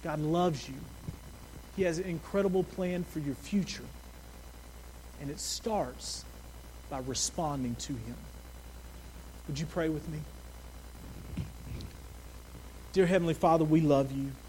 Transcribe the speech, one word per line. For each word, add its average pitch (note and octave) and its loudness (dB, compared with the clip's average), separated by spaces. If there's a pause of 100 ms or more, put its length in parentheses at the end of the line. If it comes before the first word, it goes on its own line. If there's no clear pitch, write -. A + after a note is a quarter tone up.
God D3+ 0
loves D#3+ 4
you. C3+ -6 (1000)
He G3 4
has E3+ 4
an F#3 0
incredible F#3 4
plan F3+ 0
for - -4
your C#3+ 0
future. - 0 (1400)
And C#3+ -2
it - -6
starts - 0 (640)
by C#3 -2
responding C3 0
to - -4
him. A#2 -6 (1300)
Would C#3+ -2
you E3 0
pray D#3+ 2
with D#3 -2
me? D3+ -4 (2750)
Dear F#3 8
Heavenly E3+ 6
Father, E3 8
we D#3 8
love C#3 8
you. C#3 -2 (180)